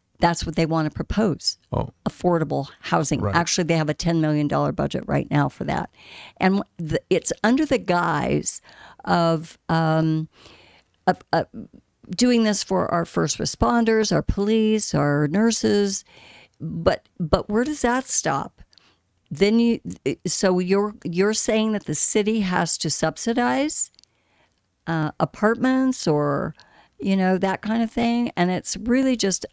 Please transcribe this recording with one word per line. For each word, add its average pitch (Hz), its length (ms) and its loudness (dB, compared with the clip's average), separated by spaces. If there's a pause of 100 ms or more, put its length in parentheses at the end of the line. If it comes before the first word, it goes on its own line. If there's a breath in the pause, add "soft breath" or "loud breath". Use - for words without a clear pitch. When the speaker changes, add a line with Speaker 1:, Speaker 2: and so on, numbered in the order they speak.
(200)
Speaker 1:
That's 170 260 0
what 160 100 -6
they 165 120 0
want 160 220 0
to - 40 -8
propose. - 640 -2 (140)
Speaker 2:
Oh. - 180 -2 (180)
Speaker 1:
Affordable 147 600 0 (140)
housing. 160 400 -2
Speaker 2:
Right. 101 120 0
Speaker 1:
Actually, 170 300 0
they 165 140 2
have 151 120 0
a 151 60 -4
ten 170 260 0
million 151 260 2
dollar 143 260 0
budget - 340 -4
right 143 240 -2
now 143 180 2
for - 140 -10
that. - 260 -4 (480 loud breath)
And 190 240 2 (160)
the, 160 320 -4
it's - 240 0 (100)
under 262 220 2
the 262 140 0
guise 160 840 -2 (440 loud breath)
of, 165 520 0 (120)
um, 160 580 2 (800 soft breath)
of, 185 100 2 (160)
uh, 165 120 2 (720)
doing 240 260 4
this 208 200 2
for - 300 0
our 170 120 0
first 165 320 -2
responders, 226 760 2
our 151 100 2
police, 214 720 2
our 147 360 2
nurses. 202 760 0 (560 loud breath)
But, 160 480 -2 (100)
but 175 320 -2
where 214 140 2
does 302 180 -4
that 254 280 0
stop? - 520 -4 (720 soft breath)
Then 208 260 4
you, 233 200 2 (480)
so 185 320 2
you're, 202 340 0 (120)
you're 190 280 0
saying 220 380 0
that 208 140 -4
the 151 100 -4
city 214 460 0
has 180 380 0
to 165 100 -4
subsidize, 247 1000 -2 (960)
uh, 160 240 -2 (100)
apartments 254 840 0
or, 147 480 0 (460 soft breath)
you 190 160 0
know, 185 220 4
that 190 240 -2
kind 220 200 -2
of 226 80 -2
thing. 233 460 -2
And 180 160 0
it's - 240 -4
really 254 400 0
just - 380 -2